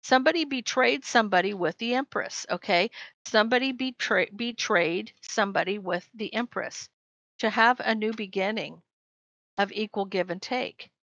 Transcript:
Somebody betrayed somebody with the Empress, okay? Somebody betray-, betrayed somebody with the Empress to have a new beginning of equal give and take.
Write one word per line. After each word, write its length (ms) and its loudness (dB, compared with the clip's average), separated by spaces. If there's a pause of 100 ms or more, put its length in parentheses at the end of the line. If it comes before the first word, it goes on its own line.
Somebody 420 4
betrayed 600 0
somebody 500 2
with 240 0
the 160 -2
Empress, 560 -4
okay? 400 2 (340)
Somebody 480 2
betray-, 640 -2
betrayed 760 0 (100)
somebody 560 0
with 360 -4
the 200 -8
Empress 540 -6 (500)
to 120 0
have 300 4
a 140 0
new 180 -2
beginning 680 -4 (760)
of 160 0
equal 320 -4
give 240 -2
and 140 -6
take. 480 -6 (140)